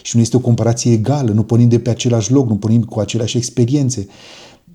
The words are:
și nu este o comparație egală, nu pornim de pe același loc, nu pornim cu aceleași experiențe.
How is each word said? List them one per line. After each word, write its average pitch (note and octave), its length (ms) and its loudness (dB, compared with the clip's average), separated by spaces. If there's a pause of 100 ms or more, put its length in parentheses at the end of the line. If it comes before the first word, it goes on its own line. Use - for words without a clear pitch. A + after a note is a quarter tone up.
și - 140 -8
nu A#2 60 4
este A2+ 140 0
o A#2 40 2
comparație A#2 520 0
egală, A#2+ 380 0
nu G#2 120 2
pornim A#2 260 4
de A#2 100 4
pe A#2 120 -2
același A#2 420 -2
loc, C3+ 160 2
nu G#2+ 80 0
pornim A2 260 0
cu G2+ 180 -6
aceleași G#2+ 360 -4
experiențe. B2 720 -2 (680)